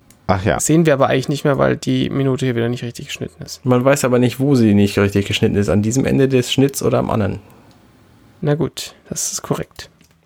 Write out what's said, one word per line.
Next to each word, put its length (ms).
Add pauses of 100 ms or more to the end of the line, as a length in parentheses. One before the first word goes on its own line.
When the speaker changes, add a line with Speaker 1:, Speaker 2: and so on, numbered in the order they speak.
(280)
Speaker 1:
Ach 160
ja. 160
Speaker 2:
Sehen 260
wir 80
aber 140
eigentlich 220
nicht 160
mehr, 120
weil 200
die 320
Minute 360
hier 100
wieder 140
nicht 140
richtig 240
geschnitten 360
ist. 220
Speaker 3:
Man 200
weiß 180
aber 160
nicht, 200
wo 160
sie 180
nicht 260
richtig 260
geschnitten 300
ist. 140
An 120
diesem 240
Ende 220
des 240
Schnitts 320
oder 160
am 100
anderen. 300 (1000)
Speaker 2:
Na 140
gut, 380 (160)
das 220
ist 100
korrekt. 480 (360)